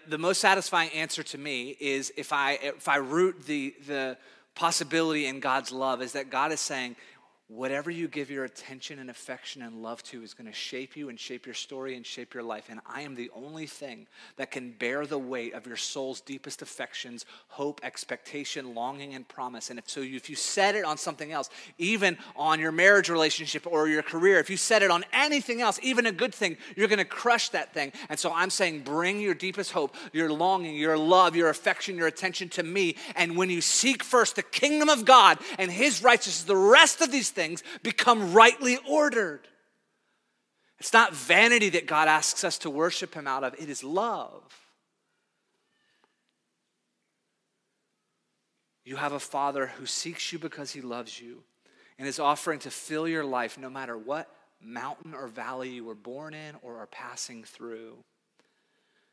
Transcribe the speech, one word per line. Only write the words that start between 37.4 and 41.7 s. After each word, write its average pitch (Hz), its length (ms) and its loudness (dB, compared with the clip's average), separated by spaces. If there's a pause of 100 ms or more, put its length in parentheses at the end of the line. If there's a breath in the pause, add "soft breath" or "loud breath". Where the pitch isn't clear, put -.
become 214 520 2
rightly 240 440 8 (100)
ordered. 233 600 0 (1300)
It's - 160 -8
not 220 220 8
vanity 208 540 6
that 160 180 0